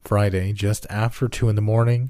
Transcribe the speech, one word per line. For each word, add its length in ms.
Friday, 540
just 340
after 400
two 220
in 60
the 40
morning, 500